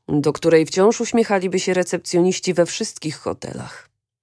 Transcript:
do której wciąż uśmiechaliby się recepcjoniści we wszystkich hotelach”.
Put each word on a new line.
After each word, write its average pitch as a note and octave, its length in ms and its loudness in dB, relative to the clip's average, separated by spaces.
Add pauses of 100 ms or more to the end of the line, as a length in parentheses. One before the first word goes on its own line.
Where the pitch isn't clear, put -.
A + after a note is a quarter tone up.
do D3 260 0
której E3 320 4
wciąż G3+ 360 2
uśmiechaliby G3 580 0
się F#3 140 -2
recepcjoniści F3+ 800 0
we E3+ 120 4
wszystkich - 520 -8
hotelach”. - 720 -10 (340)